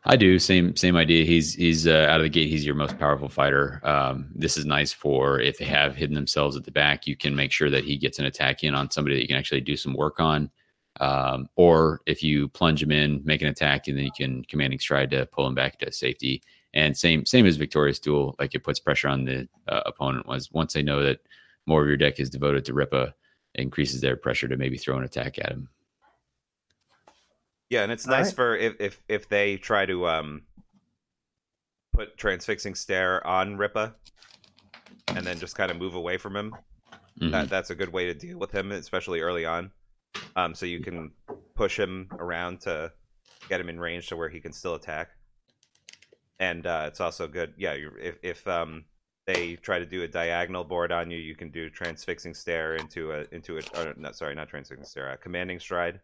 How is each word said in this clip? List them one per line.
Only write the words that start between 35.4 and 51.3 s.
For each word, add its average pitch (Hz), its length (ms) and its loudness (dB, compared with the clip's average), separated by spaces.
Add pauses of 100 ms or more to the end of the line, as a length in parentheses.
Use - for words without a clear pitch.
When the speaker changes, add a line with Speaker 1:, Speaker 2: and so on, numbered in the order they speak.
Speaker 2:
kinda 95 160 -2
move 87 220 -6
away 90 220 -4
from 98 180 -8
him. 104 160 -6 (680)
Speaker 1:
Mm-hmm. - 120 -2
Speaker 2:
That, 92 180 -2
that's 95 220 -4
a 87 40 -8
good 87 160 -8
way 90 140 -4
to 87 80 -6
deal 85 240 -14
with 98 140 -10
him, 98 200 -6
especially 90 500 -6
early 85 240 -4
on. 85 260 -6 (640)
Um, 85 180 -2
so 92 140 -10
you 85 140 -8
can 82 300 -10 (440)
push 101 240 -2
him 95 300 -6 (100)
around 87 420 -8
to 80 300 -8 (580)
get 92 100 -2
him 87 100 -8
in 85 100 -12
range 85 300 -10
to 85 80 -10
where 82 120 -6
he 82 100 -16
can 80 140 -14
still 87 220 -8
attack. 78 340 -10 (1300)
And, 87 280 -4
uh, 80 200 -4
it's - 120 -14
also 87 280 -6
good, 78 300 -8
yeah, 85 160 -6
you're, 71 240 -12
if, 85 240 -12
if, 87 260 -10
um, 80 380 -6 (400)
they 87 300 -4
try 90 240 -4
to 87 60 -8
do 90 180 -8
a 82 40 -8
diagonal 87 580 -4
board 87 260 -4
on 85 180 -4
you, 85 80 -10
you 80 180 -12